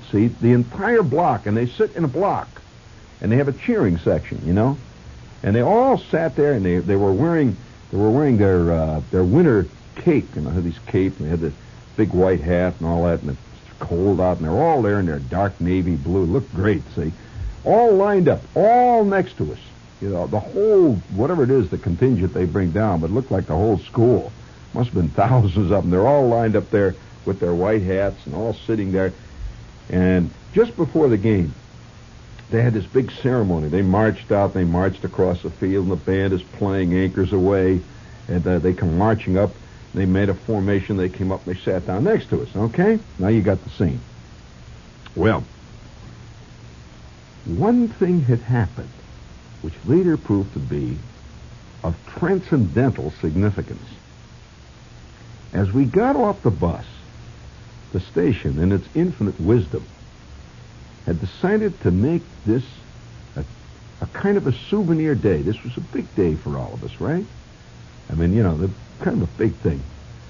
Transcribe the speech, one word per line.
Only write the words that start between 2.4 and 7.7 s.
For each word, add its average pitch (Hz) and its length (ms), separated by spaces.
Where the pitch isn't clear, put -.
and 101 120
they 120 60
have 139 100
a - 60
cheering 135 440
section, 82 480
you 85 80
know, 127 240
and 101 120
they 120 60
all 220 360
sat 165 380
there, 147 180
and 107 100
they, 90 140
they 90 180
were 98 160
wearing, 139 460